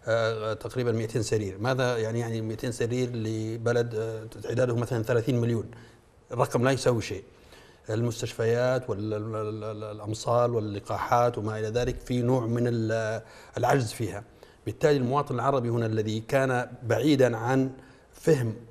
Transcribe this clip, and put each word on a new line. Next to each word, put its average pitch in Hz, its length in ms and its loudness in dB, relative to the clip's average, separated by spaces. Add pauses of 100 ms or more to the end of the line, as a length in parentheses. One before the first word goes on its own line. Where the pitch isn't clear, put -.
آه، 113 480 0
تقريبًا 120 380 -2
مائتين 113 300 0
سرير. 104 360 -2
ماذا 123 400 0
يعني، 113 220 -2
يعني 117 200 -4
مائتين 110 320 -4
سرير 123 420 -2
لبلد، 113 800 -2
آه، 110 300 -4
تعداده 120 520 0
مثلًا 117 260 0
ثلاثين 120 380 2
مليون؟ 117 300 0 (640)
الرقم 120 320 0
لا 131 60 6
يساوي 123 320 2
شيء. 95 220 -8 (680)
المستشفيات 120 1000 0
وال-، 101 80 -2
ال-، 107 380 -4
ال-، 107 280 -6
ال-، 107 200 -8
الأمصال 107 680 0
واللقاحات 113 840 0
وما 110 200 -4
إلى 110 100 -4
ذلك، 120 320 -2
في 123 220 -2
نوع 123 240 2
من 117 200 0
ال-، 113 560 0 (340)
العجز 120 360 2
فيها. 101 320 -6 (420)
بالتالي 147 300 4
المواطن 135 380 0
العربي 123 340 2
هنا 117 180 0
الذي 110 340 0
كان 127 480 0 (140)
بعيدًا 120 540 4
عن 131 340 2 (420)
فهم 127 420 2 (160)